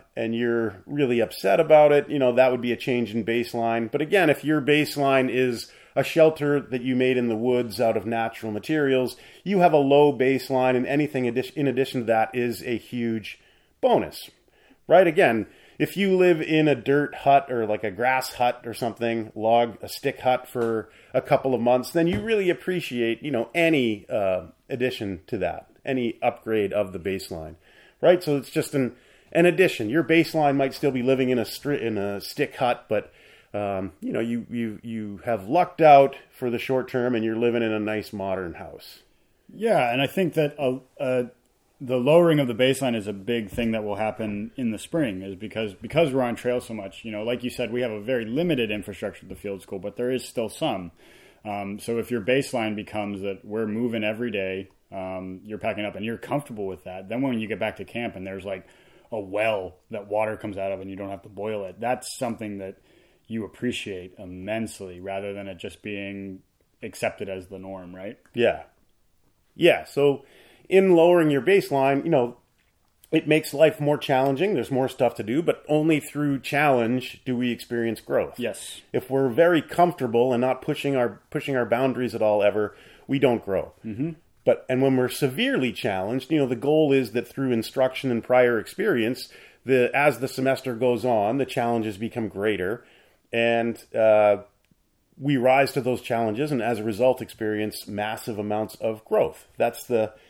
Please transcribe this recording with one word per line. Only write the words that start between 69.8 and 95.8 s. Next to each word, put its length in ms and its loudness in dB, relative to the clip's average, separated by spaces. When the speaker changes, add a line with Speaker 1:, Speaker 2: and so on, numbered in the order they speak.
Speaker 1:
so 400 0
in 280 6
lowering 360 6
your 100 2
baseline, 640 2
you 60 -2
know, 280 0
it 160 0
makes 260 0
life 280 4
more 160 2
challenging. 560 0
There's 180 -2
more 160 0
stuff 280 0
to 80 -8
do, 180 -2
but 260 -2
only 320 2
through 420 -4
challenge 840 0
do 100 -2
we 160 -2
experience 500 -4
growth. 380 -2
Speaker 2:
Yes. 420 -8
Speaker 1:
If 160 -4
we're 200 2
very 340 4
comfortable 680 2
and 100 2
not 200 0
pushing 340 -2
our, 240 -2
pushing 240 -4
our 100 2
boundaries 480 0
at 80 -2
all 220 4
ever, 320 2
we 100 0
don't 260 2
grow. 300 -2
Speaker 2:
Mm-hmm. 280 -6
Speaker 1:
But, 240 2
and 120 0
when 140 4
we're 140 2
severely 640 -2
challenged, 580 -4
you 60 2
know, 100 2
the 80 -2
goal 380 2
is 180 2
that 160 -4
through 240 -4
instruction 600 -2
and 120 -2
prior 360 4
experience, 680 -2
the, 280 2
as 260 2
the 80 -4
semester 480 -2
goes 280 0
on, 340 0
the 80 0
challenges 520 -2
become 320 -6
greater, 560 -2
and, 500 0
uh, 440 6
we 140 0
rise 380 4
to 80 -2